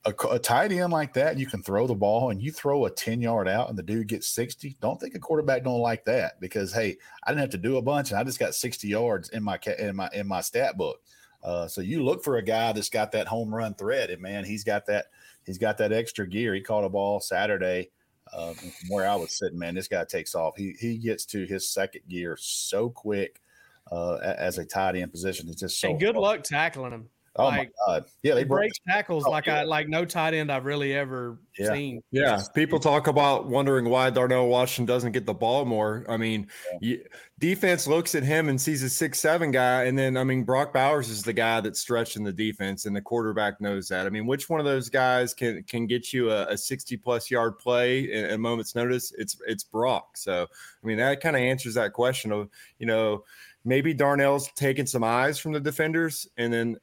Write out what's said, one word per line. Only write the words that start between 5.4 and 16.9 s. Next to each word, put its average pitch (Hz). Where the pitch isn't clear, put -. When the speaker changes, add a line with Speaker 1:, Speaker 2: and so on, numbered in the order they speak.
Speaker 1:
don't 123
like 117
that 110
because, 92
hey, 107
I 120
didn't 147
have 135
to 101
do 123
a 123
bunch 139
and 101
I 117
just 127
got 104
sixty 113
yards 107
in 110
my 104
ca-, -
in 101
my, 95
in 101
my 92
stat 120
book. 76
Uh, 85
so 95
you 135
look 165
for 135
a 107
guy 110
that's 104
got 107
that 107
home 113
run 110
threat, 107
and 90
man, 101
he's 104
got 104
that, 104
he's 95
got 107
that 107
extra 113
gear. 107
He 98
caught 107
a 95
ball 101